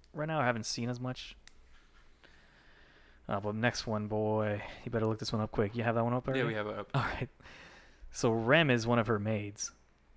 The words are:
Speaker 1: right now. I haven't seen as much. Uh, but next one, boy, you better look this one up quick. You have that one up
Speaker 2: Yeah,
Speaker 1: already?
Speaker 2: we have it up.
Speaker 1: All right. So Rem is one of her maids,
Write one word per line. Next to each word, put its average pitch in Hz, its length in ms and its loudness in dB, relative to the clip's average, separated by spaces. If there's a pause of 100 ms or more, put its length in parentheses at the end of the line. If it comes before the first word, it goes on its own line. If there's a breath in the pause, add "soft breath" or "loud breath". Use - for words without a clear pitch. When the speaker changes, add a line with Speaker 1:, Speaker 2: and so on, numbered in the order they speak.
(120)
Speaker 1:
right 151 160 -4
now. 156 120 2
I 127 60 4
haven't 117 200 2
seen 120 220 -4
as 123 120 -4
much. - 360 -8 (1900 soft breath)
Uh, 98 120 -2
but 104 140 -2
next 113 320 0
one, 107 200 -2
boy, 107 560 0 (220 loud breath)
you 123 60 -10
better 113 160 2
look 110 120 0
this - 140 -6
one 110 80 0
up 107 100 -2
quick. 107 240 0
You 120 80 -2
have 113 120 2
that 117 100 2
one 120 80 0
up 127 140 -2
Speaker 2:
Yeah, 127 80 -2
Speaker 1:
already? 123 140 0
Speaker 2:
we 110 60 -2
have 104 120 -2
it 104 120 -6
up. 104 160 -10
Speaker 1:
All 135 80 0
right. - 280 -4 (800 loud breath)
So - 200 2
Rem 127 400 6
is 117 160 2
one 120 120 4
of 110 80 2
her 113 120 2
maids, 104 540 -4 (440)